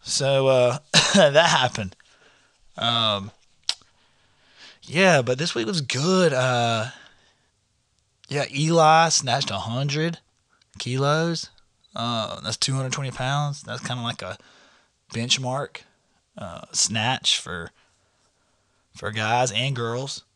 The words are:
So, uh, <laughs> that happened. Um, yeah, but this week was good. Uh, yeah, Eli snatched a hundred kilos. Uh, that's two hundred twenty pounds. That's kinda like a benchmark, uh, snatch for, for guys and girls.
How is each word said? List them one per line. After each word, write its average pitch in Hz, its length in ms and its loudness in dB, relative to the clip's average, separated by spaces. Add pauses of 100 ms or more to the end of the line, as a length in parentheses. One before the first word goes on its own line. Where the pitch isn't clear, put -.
So, 135 460 0
uh, 127 300 4 (140)
<laughs> - 0 - (220)
that 160 340 8
happened. 127 480 0 (800)
Um, 110 540 0 (1500)
yeah, 165 400 4
but 123 160 0
this 170 160 -4
week 127 120 -2
was 196 140 -2
good. 160 520 2
Uh, 120 560 0 (1400)
yeah, 139 160 -2 (100)
Eli 160 540 6
snatched 135 420 0
a 101 40 -6
hundred 139 640 -4 (600)
kilos. 151 720 -2 (460)
Uh, 113 460 -6
that's 110 160 -8
two - 180 -2
hundred 131 180 -6
twenty 135 180 -8
pounds. 143 520 -6
That's - 240 -12
kinda 120 160 -8
like 117 200 -8
a 92 140 -10 (800)
benchmark, 127 640 -6 (580)
uh, 87 260 -14 (100)
snatch - 680 -2
for, 87 320 -10 (1200)
for - 180 -8
guys 113 380 0
and 123 240 -2
girls. 123 500 -6 (120)